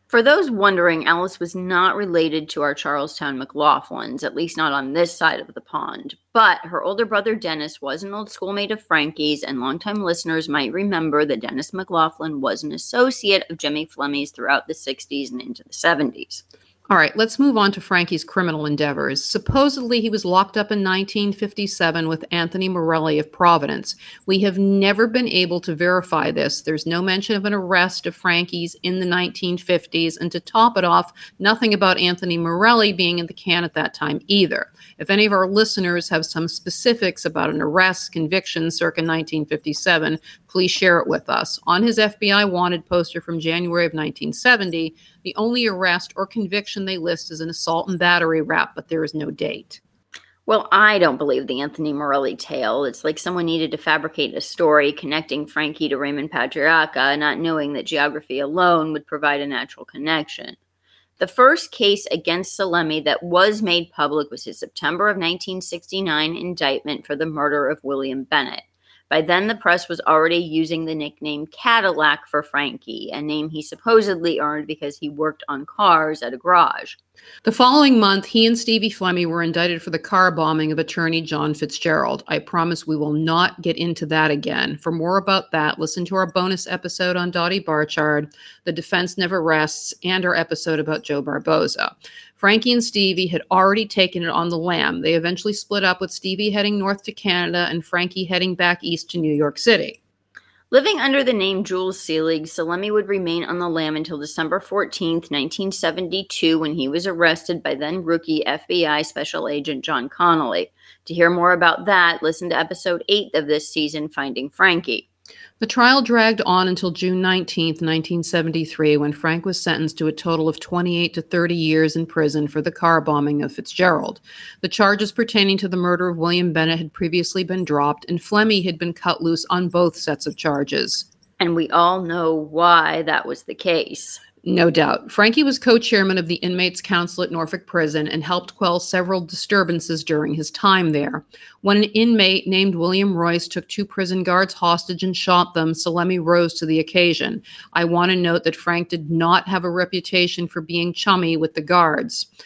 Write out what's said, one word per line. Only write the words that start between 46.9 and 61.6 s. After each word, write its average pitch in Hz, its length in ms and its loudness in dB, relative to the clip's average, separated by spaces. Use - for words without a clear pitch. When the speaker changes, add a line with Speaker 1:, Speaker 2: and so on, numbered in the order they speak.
Speaker 2:
list 170 340 -6
is 160 120 -10
an 165 80 -6
assault 165 400 -4
and 180 80 -2
battery 170 420 4
rap, 160 340 0
but - 140 -12
there 160 160 -2
is 147 80 -6
no 151 180 -6
date. - 520 -10
Speaker 1:
Well, 214 260 2
I 208 260 6
don't 156 200 4
believe 135 280 0
the 131 140 -4
Anthony 151 320 -4
Morelli 139 420 -2
tale. 127 520 -2
It's - 180 -8
like 156 140 -2
someone 180 260 -4
needed 165 280 -2
to 156 40 -6
fabricate 156 580 -2
a - 60 -6
story 151 500 2
connecting 151 560 -6
Frankie 151 440 -2
to 139 80 -2
Raymond 143 320 -6
Patriarca, 143 880 2
not 151 200 0
knowing 156 360 -2
that 135 100 -6
geography 147 540 -2
alone 160 560 2
would 147 120 -8
provide 143 360 -2
a 143 40 -6
natural 135 380 -8
connection. 156 720 -6
The 185 80 0
first 262 440 4